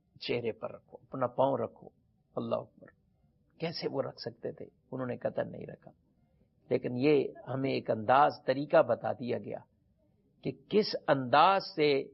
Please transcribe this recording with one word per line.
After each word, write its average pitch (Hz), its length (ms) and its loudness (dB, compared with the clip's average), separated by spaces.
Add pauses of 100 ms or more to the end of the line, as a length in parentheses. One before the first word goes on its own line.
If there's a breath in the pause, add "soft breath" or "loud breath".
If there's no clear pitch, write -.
(200)
چہرے 117 320 -4
پر - 200 -10
رکھو، - 300 -20
اپنا 127 280 -4
پاؤں 131 280 2
رکھو۔ - 300 -8 (480)
اللہ 117 220 -4
اکبر، - 300 -12 (720)
کیسے 160 280 -8
وہ 135 140 -4
رکھ 127 180 -10
سکتے - 320 -10
تھے؟ - 140 -16 (260)
انہوں 131 160 -6
نے 120 100 -6
قطعاً - 340 -4
نہیں - 140 -12
رکھا، - 260 -18 (800)
لیکن 127 280 -2
یہ 135 260 4 (240)
ہمیں 131 240 -2
ایک 127 180 -2
انداز، 127 560 4
طریقہ 143 380 4
بتا 113 360 -2
دیا 120 200 -4
گیا - 200 -10 (840)
کہ 147 80 -4 (180)
کس 202 260 2 (120)
انداز 147 580 4 (100)
سے 147 160 4 (220)